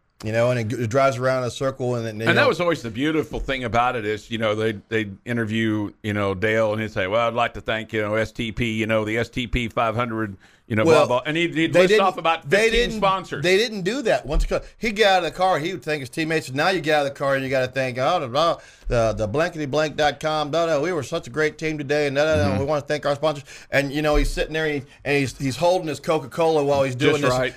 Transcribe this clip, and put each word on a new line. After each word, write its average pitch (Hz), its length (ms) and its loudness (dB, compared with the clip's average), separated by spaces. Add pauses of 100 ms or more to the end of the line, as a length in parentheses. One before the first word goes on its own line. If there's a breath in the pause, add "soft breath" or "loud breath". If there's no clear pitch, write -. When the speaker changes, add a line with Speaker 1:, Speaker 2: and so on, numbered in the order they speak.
(240)
Speaker 1:
You 110 80 -4
know, 117 180 4
and 117 220 -2
it, 120 80 -4
it 120 80 -2
drives 135 300 2
around 127 240 0
in 120 60 -4
a - 20 -4
circle, 135 460 -4
and, 113 100 -4
and, 107 120 -8
you 113 80 -2
Speaker 2:
And 117 120 4
that 262 40 4
Speaker 1:
know. 294 60 4
Speaker 2:
was 180 100 0
always 170 240 0
the 117 80 -8
beautiful 139 480 -2
thing 131 260 -4
about 120 300 0
it 110 120 -4
is, 107 240 -6
you 113 80 -4
know, 110 160 0
they, 110 180 -2 (160)
they 110 220 -2 (160)
interview, 110 640 -2 (100)
you 104 120 -4
know, 101 200 0
Dale, 110 380 2
and 107 80 -2
he'd 110 100 -6
say, 101 160 -2
"Well, 113 220 0
I'd 113 60 -2
like 117 200 0
to 104 60 -10
thank, 110 320 -6
you 110 80 0
know, 107 140 -2
S 110 180 0
T 113 180 -6
P, 117 220 -2
you 110 140 0
know, 110 180 0
the 107 140 -2
S 117 100 -2
T 123 180 -6
P 117 220 -2
five 113 260 -2
hundred, 113 440 -4 (300 soft breath)
you 117 60 -2
know, 107 120 4
Speaker 1:
Well, 151 200 6
Speaker 2:
blah, 123 140 2
blah." - 60 -8
And 151 100 -2
he'd, 165 180 0
he'd 156 200 0
Speaker 1:
they 175 60 8
Speaker 2:
list 185 100 6
Speaker 1:
didn't, 202 160 6
Speaker 2:
off 185 100 0
about 165 320 -2
Speaker 1:
they 196 140 4
Speaker 2:
fifteen 226 180 2
Speaker 1:
didn't, 233 160 -2
Speaker 2:
sponsors. 190 460 -2
Speaker 1:
they 185 160 4
didn't 214 240 -2
do 220 200 -2
that. 170 220 2
Once 160 200 0
he - 40 -2
got, 175 160 -2 (140)
he 226 120 -2
got 196 280 4
out - 0 -
of 170 60 0
the 151 120 -4
car, 180 220 2
he 170 160 -4
would - 80 -12
thank 151 180 -4
his 127 80 -10
teammates. 160 420 -2
Now 147 200 0
you 185 100 0
get 151 200 2
out 143 60 2
of 135 60 -4
the - 60 -16
car 139 160 0
and 135 100 -2
you 131 60 -6
gotta 131 200 0
thank, 131 280 -4
oh, 165 220 0
the, 143 380 0 (300 loud breath)
the, 113 240 2
the 107 140 -2
blankety 156 400 -2
blank 143 300 -2
dot 147 220 0
com. 156 320 -2
No, 165 160 0
no, 156 140 0
we 170 120 -2
were 156 100 -2
such 165 240 -8
a 117 40 -14
great 151 280 -2
team 156 180 -4
today, 147 300 0
and 135 80 -2
no, 143 100 2
no, 156 120 2
no, - 160 2
Speaker 2:
Mm-hmm. - 80 0
Speaker 1:
we 139 40 0
wanna 147 160 0
thank 147 240 -4
our 143 120 0
sponsors. 143 280 -2 (260 loud breath)
And, 139 220 0
you 147 80 -2
know, 151 160 2
he's 143 140 4
sitting 160 240 -4
there 160 100 -2
and, 147 180 -2
he, - 60 -20 (160 loud breath)
and 143 140 2
he's, 131 180 -2
he's 135 200 -2
holding 175 320 2
his 143 120 -6
Coca-Cola 156 640 0
while 139 200 2
he's 127 120 -2
doing 147 240 4
Speaker 2:
Just - 40 0
Speaker 1:
this. 127 80 4
Speaker 2:
right. 127 240 0